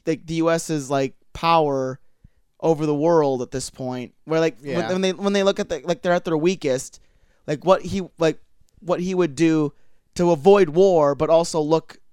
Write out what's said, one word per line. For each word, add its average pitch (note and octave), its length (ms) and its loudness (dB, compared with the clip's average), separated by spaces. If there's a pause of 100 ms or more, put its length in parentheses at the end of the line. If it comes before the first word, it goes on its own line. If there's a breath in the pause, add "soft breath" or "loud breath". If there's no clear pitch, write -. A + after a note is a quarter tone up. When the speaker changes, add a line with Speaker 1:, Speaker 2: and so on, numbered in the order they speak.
Speaker 1:
like, D#3+ 180 -2
the D#3+ 100 -8
U E3 140 0
S's, D#3 400 -2
like, C3+ 240 -2 (180)
power C#3 680 0 (600)
over D#3 260 0
the D3+ 100 0
world D3 460 2
at A#2+ 100 -10
this B2+ 180 -8
point. B2+ 440 -10 (120)
Where, D#3 160 -2
like, D#3+ 180 -2
when, C#3 100 -14
Speaker 2:
Yeah. E3+ 220 -4
Speaker 1:
when F#3 100 -2
they, F#3+ 120 -2
when G3 180 -4
they G3+ 120 0
look G3 160 2
at G3+ 100 -6
the, D#3+ 160 -6
like, F3 160 -4
they're F3+ 100 -2
at F3 140 -2
their E3 100 -2
weakest, D3+ 640 -2 (480)
like, D3 160 -6
what F#3 200 2
he, F#3+ 180 -6 (160)
like, D#3+ 240 -2 (400)
what E3+ 180 -4
he F#3 160 -4
would E3+ 200 0
do D#3 360 0 (440)
to F3 160 2
avoid F3 380 6
war, D#3+ 460 4
but D3 140 -2
also E3 320 2
look, D#3 380 -2 (140)